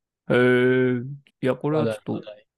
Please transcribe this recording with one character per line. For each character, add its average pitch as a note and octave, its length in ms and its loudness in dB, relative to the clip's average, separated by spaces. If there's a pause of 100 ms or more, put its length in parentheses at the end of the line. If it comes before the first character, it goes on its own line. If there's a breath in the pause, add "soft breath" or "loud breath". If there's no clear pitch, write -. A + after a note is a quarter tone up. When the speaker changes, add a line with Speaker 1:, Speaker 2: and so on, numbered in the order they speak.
(300)
Speaker 1:
へ C3 60 2
え。 B2+ 680 2 (400)
い C3+ 40 -2
や、 B2+ 100 0
こ D3 160 -6
れ D#3 60 0
は D3 80 0
ち A2 40 -2
ょ - 40 -4
っ G#2+ 100 -14
と、 A2 100 -8
Speaker 2:
話 A2 80 -8
題、 - 80 -18
話 G#2 60 -18
題。 - 120 -20 (100)